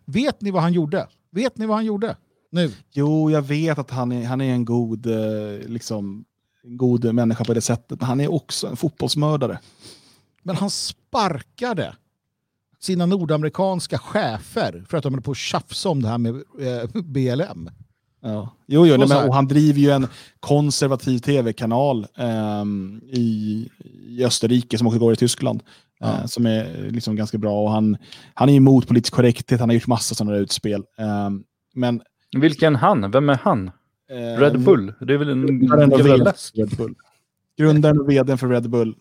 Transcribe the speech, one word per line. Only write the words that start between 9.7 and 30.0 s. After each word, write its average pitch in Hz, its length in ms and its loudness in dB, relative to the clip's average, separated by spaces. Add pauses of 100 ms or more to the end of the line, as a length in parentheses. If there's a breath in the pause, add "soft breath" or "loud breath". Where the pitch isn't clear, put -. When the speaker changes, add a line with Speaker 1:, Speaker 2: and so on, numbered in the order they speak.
Speaker 1:
Men 175 120 -8
han 190 140 -2
sparkade 190 1300 -6 (840)
sina 175 260 -2
nordamerikanska 175 920 -2
chefer 151 920 -6
för 170 80 -4
att 139 60 -4
de 135 100 -4
höll 127 100 -6
på 143 80 -6
att 131 60 -6
tjafsa - 520 -6
om 143 120 0
det 110 60 0
här 117 100 -2
med, 117 180 -2
eh, 123 540 -8 (140)
B 135 260 -2
L 127 120 -2
M. 85 280 -10 (520)
Speaker 2:
Ja. 107 280 -8 (180)
Jo, 156 200 6
jo, 147 60 8
Speaker 1:
Och 127 60 6
Speaker 2:
nej, 135 80 6
Speaker 1:
så 139 60 6
Speaker 2:
men, 139 80 4
Speaker 1:
här. 127 80 2
Speaker 2:
och 131 60 2
han 139 120 4
driver 147 320 4
ju 143 120 6
en 135 160 2 (320 loud breath)
konservativ 135 800 0
T 139 220 0
V-kanal, 117 760 -2
ehm, 104 880 -6
i, 113 640 -4 (380)
i 120 180 -4
Österrike 117 520 0
som 117 100 2
också 113 120 2
går 117 140 4
i - 20 0
Tyskland. 120 480 -2 (360 soft breath)
Speaker 1:
Ja. 117 80 -6
Speaker 2:
Eh, 101 180 -4
som 120 200 -2
är, 104 460 -4
liksom, 113 240 -6
ganska 107 220 -4
bra. 104 260 -2
Och 107 80 0
han, 107 260 0 (360 loud breath)
han 127 160 4
är 143 60 8
emot 135 320 6
politisk 120 260 2
korrekthet. 123 460 2
Han 120 100 0
har 117 40 2
gjort 117 140 0
massa 113 280 -2